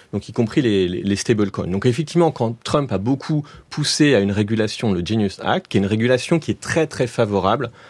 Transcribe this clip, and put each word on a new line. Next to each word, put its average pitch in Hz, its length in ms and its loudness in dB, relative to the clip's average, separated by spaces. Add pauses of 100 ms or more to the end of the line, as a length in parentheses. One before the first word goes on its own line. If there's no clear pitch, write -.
(120)
donc 104 160 -6
y 110 40 -12
compris 120 300 0
les, 101 240 2
les, 87 160 -4
les 98 140 0
stablecoins. 104 500 0
Donc 95 180 -2
effectivement, 156 460 2
quand 117 320 -4
Trump 143 300 -2
a 95 60 0
beaucoup 139 460 -2 (260)
poussé 147 440 2
à 101 60 6
une 98 100 2
régulation, 107 640 0
le 87 120 -2
Genius 104 380 -2
Act, 143 240 0
qui - 120 0
est - 20 4
une 98 60 2
régulation 123 520 2
qui 117 140 -2
est - 80 -12
très, 160 260 0
très 127 220 -2
favorable 107 640 0 (180)